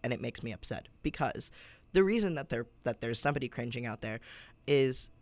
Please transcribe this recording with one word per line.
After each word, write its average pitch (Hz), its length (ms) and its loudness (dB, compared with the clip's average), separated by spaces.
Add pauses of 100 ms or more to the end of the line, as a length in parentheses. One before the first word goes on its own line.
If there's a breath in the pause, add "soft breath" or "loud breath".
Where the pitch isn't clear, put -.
and 123 100 -2
it - 80 -4
makes 120 220 -8
me 113 80 -6
upset, - 380 -10 (160)
because - 480 -4 (400 loud breath)
the 190 100 8
reason 196 320 2
that 143 140 -6
there, 117 180 -4 (160)
that - 180 0
there's 117 200 -2
somebody 139 260 0
cringing 120 400 -6
out 110 140 -6
there 110 180 -6 (480 loud breath)
is 135 540 4